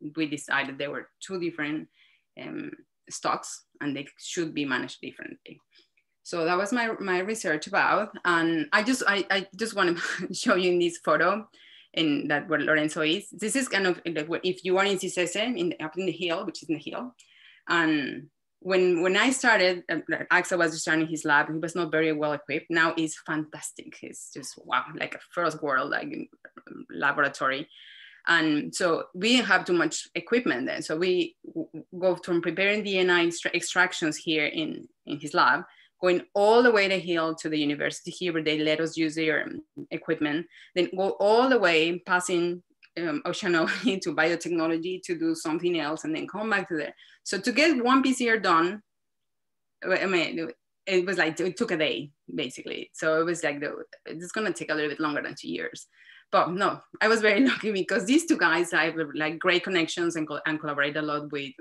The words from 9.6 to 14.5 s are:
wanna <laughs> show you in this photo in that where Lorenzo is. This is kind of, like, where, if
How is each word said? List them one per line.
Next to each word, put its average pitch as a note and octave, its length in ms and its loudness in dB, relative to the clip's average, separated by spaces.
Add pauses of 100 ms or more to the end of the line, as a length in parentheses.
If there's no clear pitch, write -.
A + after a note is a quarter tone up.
wanna F3+ 200 2 (180)
<laughs> F3+ 180 -8
show G#3 220 2
you F3+ 180 4
in F3 60 4
this F3 200 0
photo F3 480 2 (480)
in D3 340 0
that C#3+ 200 0
where D3+ 120 2
Lorenzo D3+ 420 0
is. E3+ 280 0
This G#3 260 -4
is C4 120 0
kind G3 180 2
of, F3 200 0
like, D#3 200 -4
where, E3 160 -4
if F#3 220 -4